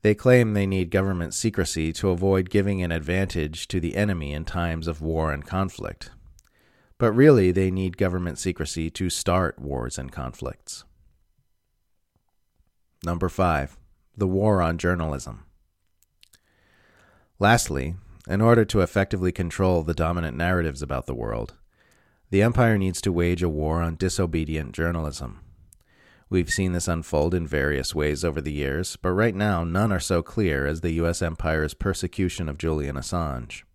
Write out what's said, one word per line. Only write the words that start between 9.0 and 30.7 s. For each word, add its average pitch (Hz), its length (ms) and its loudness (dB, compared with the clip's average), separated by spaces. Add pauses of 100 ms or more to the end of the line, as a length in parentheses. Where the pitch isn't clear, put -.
start 87 480 0
wars 64 400 -8
and 67 140 -10
conflicts. - 720 -12 (2250)
Number 85 240 -2
five, 80 480 0 (400)
the 101 120 0
war 95 340 2
on 82 160 0
journalism. 80 680 -4 (2000)
Lastly, 90 560 2 (320)
in 98 120 0
order 117 260 8
to 101 160 2
effectively 92 500 0
control 90 500 0
the 82 120 -2
dominant 82 420 -2
narratives 82 460 -2
about 65 240 -6
the 64 100 -6
world, 55 380 -6 (760)
the 98 120 4
empire 117 360 4
needs 95 220 0
to 98 100 0
wage 87 320 2
a 87 60 2
war 78 340 0
on 82 140 -2
disobedient 80 760 -2
journalism. 78 680 -4 (880)
We've 90 220 0
seen 92 220 0
this 87 160 -2
unfold 82 460 0
in 85 120 -2
various 71 480 -2
ways 76 300 -2
over 78 160 -2
the 73 120 -6
years, 71 480 -4
but 90 120 -2
right 107 200 2
now 95 300 0
none 98 300 0
are 90 80 0
so 87 240 0
clear 73 420 0
as 80 140 -2